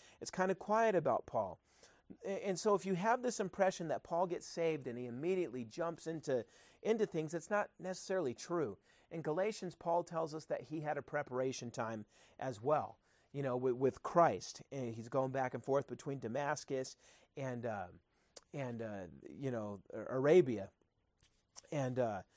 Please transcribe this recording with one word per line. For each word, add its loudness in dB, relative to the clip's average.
it's -8
kinda 2
quiet 4
about 4
Paul. -2
A-, -2
and 0
so 4
if 2
you 2
have 2
this -2
impression 2
that 0
Paul 0
gets -4
saved 0
and -4
he -6
immediately -2
jumps -6
into, 0
into 4
things, -2
it's -6
not 2
necessarily -2
true. -2
In -6
Galatians, -2
Paul 2
tells -4
us -8
that -4
he -6
had -2
a -2
preparation -2
time -4
as -4
well, 2
you -4
know, 0
with, 4
with 2
Christ. 4
And -4
he's -10
going 0
back 0
and -6
forth 2
between -6
Damascus -2
and, -4
uh, -4
and, -6
uh, -6
you -2
know, -4
A-, -4
Arabia. 6
And, 0
uh, 2